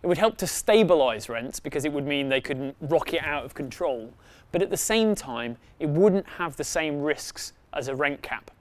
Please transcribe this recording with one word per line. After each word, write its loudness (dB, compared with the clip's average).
It -2
would 2
help 2
to -4
stabilise 4
rents -6
because -4
it 0
would -2
mean 0
they 2
couldn't -6
rocket 0
out -4
of -14
control, -6
but 0
at -2
the -2
same 2
time, -6
it -2
wouldn't 4
have -8
the -6
same -2
risks -4
as -6
a -4
rent -2
cap. -10